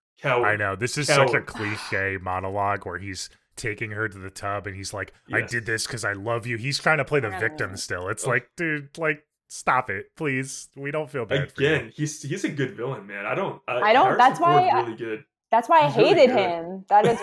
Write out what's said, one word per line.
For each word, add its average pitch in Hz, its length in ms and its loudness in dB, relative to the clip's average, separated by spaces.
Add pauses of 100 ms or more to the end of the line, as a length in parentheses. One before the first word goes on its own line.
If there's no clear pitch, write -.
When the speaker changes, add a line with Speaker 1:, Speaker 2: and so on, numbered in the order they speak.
(220)
Speaker 1:
Coward. 123 240 0
Speaker 2:
I 104 120 2
know. 98 180 -2
This 113 220 -4
is 147 100 -2
such 139 220 6
a 120 120 0
Speaker 1:
Coward. - 40 -14
Speaker 2:
cliche 104 760 -4
monologue 95 640 -2
where 90 120 -6
he's 95 320 -10 (260)
taking 107 360 -8
her 107 180 -4
to 95 100 -14
the 95 100 -12
tub 101 380 -6
and 98 80 -8
he's 95 180 -10
like, 98 200 -8 (180)
"I 107 80 -2
Speaker 1:
Yes. 117 120 -4
Speaker 2:
did 113 140 -4
this 110 220 -2
'cause 113 160 -8
I 104 80 -2
love 107 340 -4
you." 120 120 -6
He's 135 220 -4
trying 160 180 2
to 135 80 -2
play 147 160 0
the 107 120 -4
Speaker 3:
I 92 60 -8
Speaker 2:
victim 107 320 -4
Speaker 3:
know. 98 60 -12
Speaker 2:
still. 92 320 -6
It's - 160 -6
Speaker 1:
Ugh. 107 60 -2
Speaker 2:
like, 123 260 -2
dude, 151 400 -6
like, 156 280 -4 (220)
stop - 420 0
it, - 280 -8
please. 135 580 -4
We 139 160 -8
don't 156 180 -4
feel 123 160 -4
bad 135 280 -2
for - 80 -8
you. 135 140 4
Speaker 1:
Again, 113 200 -4
he's, 147 260 -4
he's 160 220 -6
a 311 60 -2
good 135 260 -4
villain, 113 320 -8
man. 101 180 -8
I 120 100 -2
don't, 175 300 -4
I, - 140 -2
Speaker 3:
I 214 140 4
don't, 269 140 8
Speaker 1:
Harrison - 100 2
Speaker 3:
that's - 240 6
why 339 180 6
Speaker 1:
Ford 370 140 4
Speaker 3:
I, - 100 4
Speaker 1:
really - 140 -6
good. - 280 -8 (260)
Speaker 3:
that's 233 180 4
why 330 120 8
I - 60 6
Speaker 1:
He's - 100 0
really 240 180 8
Speaker 3:
hated 294 140 10
Speaker 1:
good. 247 100 2
Speaker 3:
him. 180 500 -2
That 208 160 8
is 233 180 2